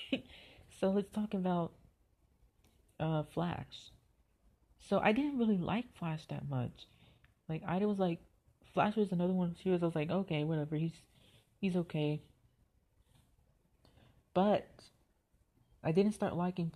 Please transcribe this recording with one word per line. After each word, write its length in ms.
<laughs> 140
so 120
let's 200
talk 220
about, 380
uh, 240
Flash. 580
So 100
I 140
didn't 260
really 180
like 280
Flash 300
that 220
much. 380
Like, 180
I 200
was 140
like, 200
Flash 240
was 160
another 200
one 160
of 60
the 80
series 180
I 40
was 100
like, 140
"Okay, 340
whatever, 320
he's, 260
he's 160
okay." 440
But 340
I 120
didn't 200
start 220
liking 400